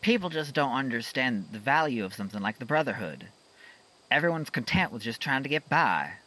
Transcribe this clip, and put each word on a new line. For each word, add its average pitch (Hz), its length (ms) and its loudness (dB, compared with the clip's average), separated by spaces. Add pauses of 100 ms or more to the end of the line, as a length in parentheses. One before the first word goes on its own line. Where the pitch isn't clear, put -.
People 208 300 2
just 156 240 -4
don't 139 200 2
understand 120 760 0
the 110 60 -10
value 135 460 2
of 95 100 -4
something 101 280 -6
like 104 160 -2
the - 60 -8
Brotherhood. 113 640 -2 (840)
Everyone's 160 400 2
content 165 420 0
with 113 100 -8
just 113 180 -6
trying 135 220 0
to 139 60 -6
get 147 200 -2
by. 92 440 2 (140)